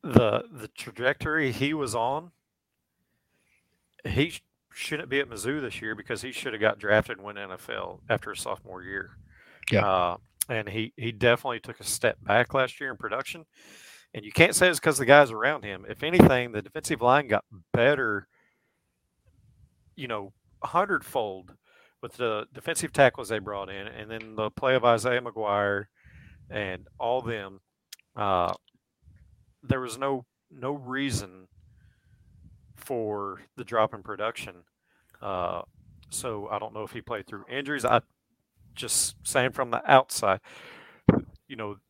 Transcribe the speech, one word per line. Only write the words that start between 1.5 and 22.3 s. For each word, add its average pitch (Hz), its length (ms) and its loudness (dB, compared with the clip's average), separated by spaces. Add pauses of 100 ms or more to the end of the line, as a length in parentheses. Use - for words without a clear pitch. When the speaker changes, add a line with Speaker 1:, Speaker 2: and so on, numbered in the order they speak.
Speaker 1:
he 131 220 -2
was 131 220 -4
on, 139 360 -2 (1800)
he 147 220 2
sh-, - 120 -12 (300)
shouldn't - 380 -8
be 139 100 0
at 135 80 -2
Mizzou 117 340 -6
this 117 200 -8
year 107 140 -6
because 104 260 -8
he 127 100 -10
should 117 220 -8
have 104 80 -4
got 107 160 4
drafted 107 400 2
and 98 80 -18
went 104 140 -12
N 95 120 -10
F 92 200 -14
L 92 360 -10
after 110 220 -2
his 101 120 -12
sophomore 95 420 -10
year. 95 340 -10 (540)
Speaker 2:
Yeah. 104 120 4
Speaker 1:
Uh, 90 340 2 (300)
and 107 220 -4
he, 110 260 -6
he 117 160 -6
definitely 117 480 2
took - 200 -16
a - 40 -18
step - 380 0
back 117 320 2
last 131 260 -2
year 135 120 -6
in 110 60 -10
production. 123 500 -8 (680)
And 104 100 -4
you 104 60 -12
can't 165 240 6
say 180 140 6
it's 160 100 0
'cause 147 180 2
the 135 80 -2
guys 139 240 10
around 120 340 -2
him. 98 240 -12
If 107 140 -10
anything, 127 520 6
the 104 100 -4
defensive 151 400 -6
line 131 240 4
got 107 180 0 (280)
better, 120 540 2 (1700)
you 135 120 -10
know, 104 260 -6 (300)
a - 40 -6
hundredfold 120 840 -2 (480)
with 120 120 -14
the 113 400 -2